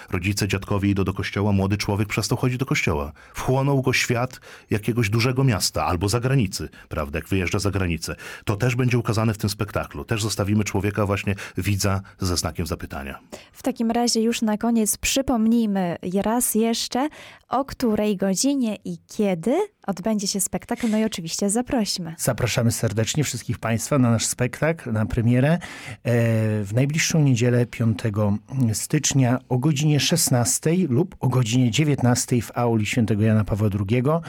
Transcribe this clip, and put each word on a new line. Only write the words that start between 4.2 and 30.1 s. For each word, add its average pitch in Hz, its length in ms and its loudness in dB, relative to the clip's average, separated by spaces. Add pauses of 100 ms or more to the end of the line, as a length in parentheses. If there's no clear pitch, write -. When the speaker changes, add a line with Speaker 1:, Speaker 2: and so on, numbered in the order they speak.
Speaker 1:
jakiegoś 107 400 0
dużego 123 340 2
miasta 92 400 0
albo 87 240 0
zagranicy, 120 600 0 (200)
prawda, 76 300 -4
jak - 100 -6
wyjeżdża 95 300 0
za 95 120 0
granicę. 82 460 -2 (280)
To 104 120 -2
też 120 200 0
będzie 123 220 2
ukazane 113 360 0
w 101 40 -8
tym 104 120 -2
spektaklu. 78 540 -6
Też 110 180 -4
zostawimy 104 420 0
człowieka 101 420 0
właśnie, 98 280 -2 (240)
widza, 98 420 0 (180)
ze 90 180 0
znakiem 82 300 -4
zapytania. 69 520 -8 (340)
Speaker 2:
W - 100 -20
takim 233 280 -2
razie 233 300 0
już 233 220 0
na 214 160 0
koniec 226 380 0
przypomnijmy 220 1000 0 (260)
raz 233 320 0
jeszcze, 226 540 0 (400)
o 262 160 0
której 214 520 0
godzinie 220 680 0
i 175 140 -10 (180)
kiedy 202 400 0 (300)
odbędzie 202 400 -2
się 196 140 -2
spektakl, - 500 -4
no 214 80 2
i 220 60 2
oczywiście 202 460 -4
zaprośmy. 208 680 -2
Speaker 3:
Zapraszamy 117 540 0
serdecznie 113 520 -2
wszystkich - 340 -6
państwa 113 400 -2
na 123 120 4
nasz 110 160 2
spektakl, 123 680 -2
na 110 140 0
premierę, 123 460 2
e, 175 60 2 (1080)
w 98 100 -8
najbliższą 147 480 2
niedzielę, 123 440 4
piątego 107 720 0 (360)
stycznia, 127 640 2 (100)
o 127 100 0
godzinie 147 420 2
szesnastej 160 840 2